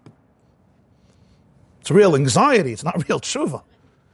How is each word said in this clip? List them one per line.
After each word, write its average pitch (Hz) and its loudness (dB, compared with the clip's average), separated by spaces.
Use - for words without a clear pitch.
It's - -8
real 185 4
anxiety. 156 2
It's 110 -12
not 143 -6
<laughs> 156 -6
real 165 -2
tshuva. 247 -6